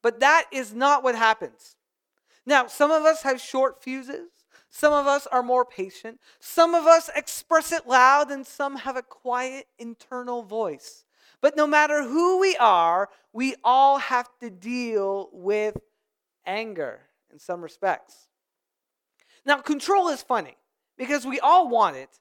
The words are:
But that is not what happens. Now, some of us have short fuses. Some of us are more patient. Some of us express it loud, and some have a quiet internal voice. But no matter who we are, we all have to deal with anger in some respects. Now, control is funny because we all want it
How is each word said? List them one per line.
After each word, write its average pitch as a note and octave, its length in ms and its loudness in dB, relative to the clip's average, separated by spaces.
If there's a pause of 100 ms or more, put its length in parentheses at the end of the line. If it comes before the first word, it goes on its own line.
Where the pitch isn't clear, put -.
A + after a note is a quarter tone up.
But A#3 180 -2
that D4 320 4
is A#3+ 220 -8
not C4+ 280 2
what B3+ 120 0
happens. A3 640 -2 (720)
Now, C4 200 2
some D4 240 0
of D#4 140 2
us D#4 180 2
have C4 180 -2
short C4 420 -4
fuses. C4+ 460 -12 (420)
Some D4+ 220 0
of C#4+ 140 0
us C#4+ 200 0
are B3+ 160 -2
more B3 220 0
patient. A3+ 560 -14 (180)
Some E4 360 0
of D#4+ 120 2
us E4 280 6
express - 580 -2
it D#4+ 140 -6
loud, C4 440 4
and C4+ 160 -10
some C#4 300 -8
have B3+ 200 -10
a B3+ 60 -8
quiet B3+ 640 -10 (120)
internal A#3+ 640 -12
voice. G3 600 -10 (360)
But D4 160 2
no D4+ 100 2
matter D4 360 2
who E4+ 360 0
we F#4+ 180 2
are, F#3 520 2 (240)
we B3+ 220 -6 (100)
all C4+ 340 4
have B3+ 300 -4 (120)
to A#3 100 -12
deal G3 840 -6
with G#3+ 440 -4 (720)
anger F3+ 540 -8 (320)
in D3+ 60 -20
some F3 240 -10
respects. - 680 -8 (1160)
Now, C#4+ 120 2
control F4 500 0
is C#4+ 140 -4
funny F3+ 340 -6 (420)
because B3+ 260 -4
we B3+ 160 -6
all E4+ 280 4
want G#3 280 0
it C3+ 140 -16 (100)